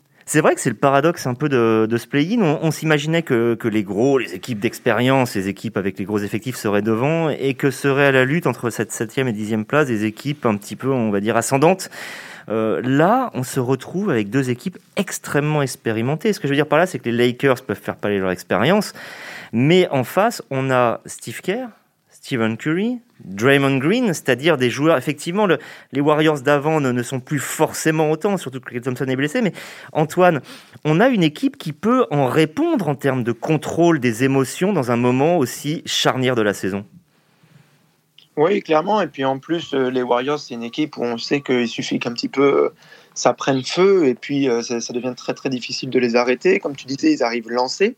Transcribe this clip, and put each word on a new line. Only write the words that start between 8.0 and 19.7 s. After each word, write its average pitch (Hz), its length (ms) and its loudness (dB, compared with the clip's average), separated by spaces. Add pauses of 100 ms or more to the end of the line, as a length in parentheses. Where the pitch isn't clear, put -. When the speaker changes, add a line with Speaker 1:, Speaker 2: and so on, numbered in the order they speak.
Speaker 1:
à 139 80 6
la 131 100 6
lutte 151 240 0
entre 120 220 -2
cette - 240 -4
septième 127 340 -2
et 113 60 -2
dixième 107 320 -4
place 147 200 2
des 110 200 -2
équipes 143 400 -4
un 107 100 2
petit 101 220 -10
peu, 127 120 -4
on 117 220 0
va 101 80 2
dire, 107 160 0
ascendantes. 147 540 2 (580)
Euh, 107 380 -2
là, 180 480 2
on 127 100 -4
se 135 160 -6
retrouve 139 520 -2
avec 107 180 0
deux 131 200 0
équipes 127 280 -6 (180)
extrêmement 151 640 -2
expérimentées. 131 720 -2
Ce - 80 -2
que - 80 -4
je - 60 0
veux 139 40 0
dire 147 100 2
par 147 120 4
là, 180 60 4
c'est 180 140 -6
que 120 100 -4
les 120 180 4
Lakers 123 340 2
peuvent - 200 -6
faire - 160 -6
parler 101 220 -2
leur 92 120 0
expérience, 127 600 0 (580)
mais 156 400 4